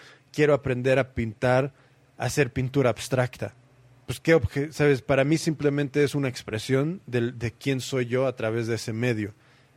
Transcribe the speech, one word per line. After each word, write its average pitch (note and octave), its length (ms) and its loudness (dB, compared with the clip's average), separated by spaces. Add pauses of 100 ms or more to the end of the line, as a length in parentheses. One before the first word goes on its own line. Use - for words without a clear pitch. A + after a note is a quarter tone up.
(320)
"Quiero D3 220 4
aprender C3 460 2
a C3 140 -2
pintar, B2+ 600 0 (440)
a - 80 -4
hacer B2+ 280 0
pintura C3 360 2
abstracta". B2 640 -4 (520)
Pues, - 160 -10
¿qué E3 140 4
obje-, C#3+ 360 0
sabes? C#3+ 300 2
Para C3+ 240 2
mí D#3 120 2
simplemente D3 680 0
es C3+ 100 -2
una C#3 140 -2
expresión C3+ 800 -4
del, B2 300 -2
de A2+ 140 -4
quién C3+ 300 -4
soy B2+ 240 -4
yo B2+ 200 -2
a B2+ 120 -4
través A2 300 -2
de A#2 80 -2
ese A2 180 -6
medio. A2 400 -2 (440)